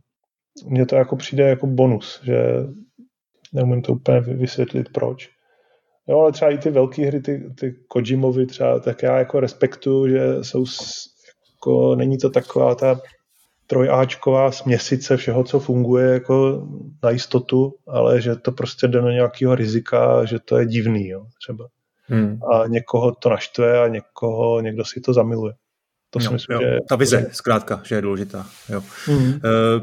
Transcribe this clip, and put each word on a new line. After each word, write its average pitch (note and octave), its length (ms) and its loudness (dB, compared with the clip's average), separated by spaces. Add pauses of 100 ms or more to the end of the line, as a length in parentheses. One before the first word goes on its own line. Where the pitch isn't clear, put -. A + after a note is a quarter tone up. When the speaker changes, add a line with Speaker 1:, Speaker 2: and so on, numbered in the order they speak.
(680)
Speaker 1:
mně B2+ 200 2
to C3 100 0
jako C3 200 2
přijde C#3 320 0
jako C3 180 0
bonus, B2+ 580 0
že B2 140 0 (1120)
neumím B2+ 300 0
to B2 100 -2
úplně B2+ 280 2
vy-, A#2+ 140 -4
vysvětlit, B2+ 580 -4
proč. - 380 -6 (800)
Jo, C#3+ 100 4
ale D#3 140 6
třeba D3+ 180 2
i C#3+ 80 -2
ty D#3 120 -2
velké C3+ 360 2
hry, C#3 140 -2
ty, C3+ 300 -6 (100)
ty B2+ 140 -6 (140)
Kojimovy B2+ 580 0
třeba, B2+ 340 0
tak - 220 -4
já B2+ 160 2
jako C3 220 0
respektuju, C3+ 680 0
že C3 360 0
jsou B2+ 220 -2
s-, - 380 -12 (500)
jako, B2+ 420 2
není C3 220 0
to C3+ 120 0
taková C3 440 0
ta B2+ 260 0 (680)
trojáčková C3 840 2
směsice C3 640 -2
všeho, B2 280 -2
co C#3 160 0
funguje B2 520 2
jako C3+ 540 0 (360)
na A#2 80 2
jistotu, C3 640 0 (140)
ale A#2+ 320 2
že A#2 160 -2
to B2 160 -4
prostě - 360 -2
jde B2 120 2
do A#2+ 100 2
nějakého B2 440 2
rizika, A#2+ 720 2
že A2+ 200 -4
to B2 140 0
je A#2+ 80 2
divný, A2 420 -2
jo, G2 180 -12 (180)
třeba. A2+ 240 -14 (380)
Speaker 2:
Hmm. A2 320 -2 (140)
Speaker 1:
A A2+ 140 2
někoho A#2 480 0
to - 140 -4
naštve A#2+ 540 2
a A#2 60 2
někoho, A#2 720 -2
někdo A2 240 -6
si - 160 -10
to B2+ 120 -2
zamiluje. A2+ 400 0 (580)
To A#2+ 100 -4
si A2+ 60 0
Speaker 2:
Jo, A2 60 -2
Speaker 1:
myslím, A#2+ 220 -4
Speaker 2:
jo. A#2 80 -2
Speaker 1:
že B2 160 2 (100)
Speaker 2:
Ta C3 80 2
vize, A#2 360 2
zkrátka, A2 520 -2
že A2+ 100 -6
je G#2 80 -2
důležitá, G2 440 -6 (220)
jo. G2+ 140 -8 (260)
Speaker 1:
Mhm. C#3 360 0
Speaker 2:
Eh, A2+ 40 0 (340)